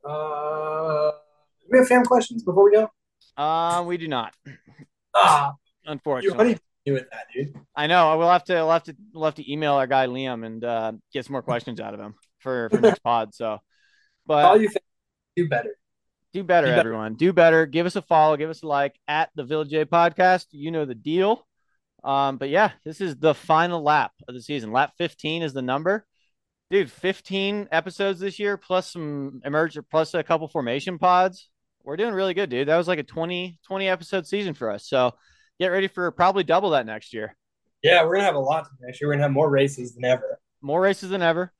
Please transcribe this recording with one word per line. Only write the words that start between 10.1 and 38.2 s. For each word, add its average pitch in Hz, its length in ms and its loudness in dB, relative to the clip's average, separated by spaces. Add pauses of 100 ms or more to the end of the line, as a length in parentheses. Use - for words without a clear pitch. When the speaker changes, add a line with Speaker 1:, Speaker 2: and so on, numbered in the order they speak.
Speaker 2:
and, 113 180 -12
uh, 113 280 -4 (220)
get 131 120 -8
some 139 80 -12
more 127 100 -6
questions 120 360 -6
out 107 140 -12
of 104 60 -16
him 104 160 -16 (240)
for, 123 300 -4
for - 120 2
next - 180 4
Speaker 1:
<laughs> - 40 -20
Speaker 2:
pod. 113 300 0
So, 107 260 -6 (680)
but 151 200 2
Speaker 1:
All 202 140 8
you 214 100 2
fans, - 140 -6 (520)
do 175 120 -2
better. 117 280 -4 (580)
Speaker 2:
do 196 100 -8
better, 170 240 4
Speaker 1:
Do 127 40 2
better. 120 80 4
Speaker 2:
everyone. 110 360 -4
Do 170 180 2
better. 165 320 6
Give 160 200 -2
us 180 100 -6
a 196 60 -4
follow. 156 360 4
Give 156 120 -6
us 160 140 -14
a 160 40 -12
like 143 280 -2 (120)
at 151 280 -2
the 151 80 -10
Village 147 260 -6
J 156 160 -2
Podcast. 170 680 2
You 151 200 -10
know 156 140 -2
the 123 100 -10
deal. 180 500 -2 (580)
Um, 139 340 -2
but 139 120 -8
yeah, 190 220 2 (120)
this 156 160 -16
is 170 180 -6
the 147 180 2
final 165 480 0
lap 143 280 2 (160)
of 123 60 -16
the 123 80 -16
season. 117 300 -8
Lap 135 260 0
fifteen 165 460 -6
is 139 100 -6
the 135 80 -6
number. 156 440 -2 (680)
Dude, 180 200 0
fifteen 196 800 -6
episodes 180 480 -4
this 196 200 -8
year, 202 180 -4
plus 185 340 -4
some 143 540 -10
emerge-, 151 320 -2 (140)
plus 156 240 0
a 156 80 -2
couple 160 240 -2
formation 139 500 -6
pods. 180 520 2 (340)
We're 143 140 -10
doing 220 160 -2
really 190 200 -2
good, 185 160 -2
dude. 131 200 -2
That 160 80 4
was 170 100 0
like 180 100 -2
a 147 60 -8
twenty, 175 640 -8
twenty 190 200 -4
episode 185 380 -4
season 196 300 -4
for 113 160 -6
us. 101 180 -12
So 127 240 0 (460)
get 185 80 -2
ready 190 200 -2
for 180 240 -4
probably 185 320 2
double 170 280 0
that 131 160 0
next 107 260 -14
year. 107 220 -10 (480)
Speaker 1:
Yeah, 165 200 6
we're 170 120 0
gonna 196 100 0